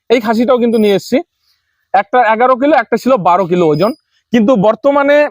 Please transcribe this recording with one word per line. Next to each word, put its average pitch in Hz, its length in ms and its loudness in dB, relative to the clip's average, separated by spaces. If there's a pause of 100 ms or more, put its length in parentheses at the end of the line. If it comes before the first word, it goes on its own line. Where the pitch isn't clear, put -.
(100)
এই 247 100 2
খাসিটাও 233 380 0
কিন্তু 233 200 -2
নিয়ে 208 200 0
এসছি, - 180 -6 (760)
একটা 202 240 -2 (140)
এগারো 247 240 0
কিলো, 285 200 0
একটা 233 200 -2
ছিল 240 160 -2 (160)
বারো 180 180 2
কিলো 175 200 -2
ওজন। 160 260 0 (400)
কিন্তু 226 240 2
বর্তমানে 277 600 0 (140)